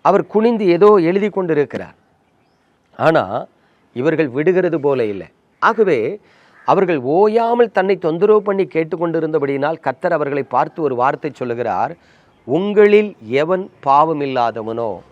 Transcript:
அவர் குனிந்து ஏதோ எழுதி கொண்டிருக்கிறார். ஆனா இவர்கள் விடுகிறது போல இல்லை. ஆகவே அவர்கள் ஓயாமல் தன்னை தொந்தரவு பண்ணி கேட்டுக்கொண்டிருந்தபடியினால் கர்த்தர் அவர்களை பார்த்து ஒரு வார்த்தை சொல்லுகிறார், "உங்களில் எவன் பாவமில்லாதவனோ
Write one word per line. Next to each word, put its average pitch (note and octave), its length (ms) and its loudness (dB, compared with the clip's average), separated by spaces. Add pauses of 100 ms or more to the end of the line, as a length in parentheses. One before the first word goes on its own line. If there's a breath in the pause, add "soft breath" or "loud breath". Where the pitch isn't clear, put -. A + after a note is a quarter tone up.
அவர் F3 260 2
குனிந்து A3 400 0
ஏதோ F#3+ 300 6
எழுதி F#3+ 320 0
கொண்டிருக்கிறார். D3 680 -4 (1000)
ஆனா C3 500 0 (460)
இவர்கள் D3+ 360 0
விடுகிறது E3 520 0
போல C3+ 240 0
இல்லை. G2 220 -6 (320)
ஆகவே F#3+ 640 0 (440 soft breath)
அவர்கள் F3+ 340 2
ஓயாமல் G#3+ 720 2
தன்னை F#3+ 240 0
தொந்தரவு F#3 460 2
பண்ணி G3 220 -2
கேட்டுக்கொண்டிருந்தபடியினால் D#3+ 1160 -2
கர்த்தர் E3+ 320 -4
அவர்களை C#3+ 300 -2
பார்த்து D3+ 400 -2
ஒரு C#3 120 0
வார்த்தை C#3 400 -2
சொல்லுகிறார், A#2 600 -4 (480 soft breath)
"உங்களில் G#3 760 2
எவன் D#3 500 -4 (160)
பாவமில்லாதவனோ A#2+ 1120 -2 (140)